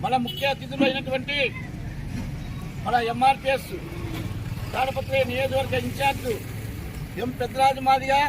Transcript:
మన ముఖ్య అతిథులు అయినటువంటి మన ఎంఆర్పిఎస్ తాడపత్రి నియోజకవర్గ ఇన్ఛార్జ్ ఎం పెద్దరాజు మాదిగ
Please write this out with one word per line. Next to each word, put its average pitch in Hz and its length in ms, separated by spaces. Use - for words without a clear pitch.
మన 254 120
ముఖ్య 269 300
అతిథులు 269 320
అయినటువంటి 262 500
మన 233 100
ఎంఆర్పిఎస్ 269 580
తాడపత్రి 262 460
నియోజకవర్గ 262 440
ఇన్ఛార్జ్ 254 480
ఎం 247 160
పెద్దరాజు 262 500
మాదిగ 269 240